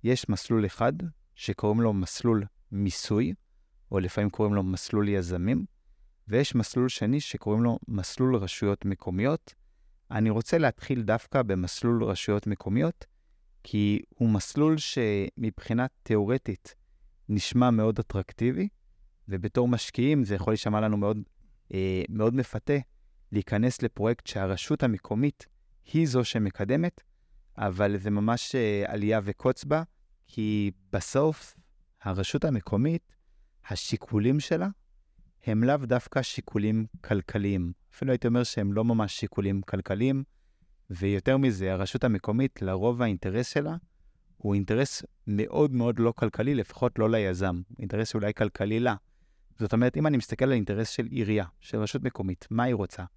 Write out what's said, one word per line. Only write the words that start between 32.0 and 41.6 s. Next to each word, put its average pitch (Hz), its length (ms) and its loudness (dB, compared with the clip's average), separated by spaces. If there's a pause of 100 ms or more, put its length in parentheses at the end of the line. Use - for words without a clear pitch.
הרשות 98 440 -2
המקומית, 135 720 0 (520)
השיקולים 113 720 0
שלה 175 280 -2 (800)
הם 110 180 2
לאו 135 140 4
דווקא 127 440 0
שיקולים 110 640 -2 (160)
כלכליים. 98 720 0 (220)
אפילו 131 180 -2
הייתי 120 160 2
אומר 120 160 4
שהם 101 300 -2
לא 110 120 2
ממש 113 340 0
שיקולים 98 420 -2
כלכליים, 117 600 -2 (680)
ויותר 98 480 2
מזה, 98 360 2